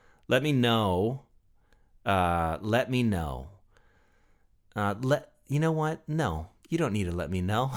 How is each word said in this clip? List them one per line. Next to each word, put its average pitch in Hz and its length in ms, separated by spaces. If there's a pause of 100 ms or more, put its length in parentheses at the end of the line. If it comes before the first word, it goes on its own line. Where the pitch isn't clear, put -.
(280)
Let 131 160
me 151 80
know. 113 720 (840)
Uh, 87 560
let 110 280
me 127 140
know. 78 460 (1300)
Uh, 101 260
let, 139 320 (140)
you 139 120
know 160 120
what? 156 360
No, 104 400 (220)
you 160 80
don't 139 160
need 104 120
to 87 60
let 85 180
me 92 120
know. 110 360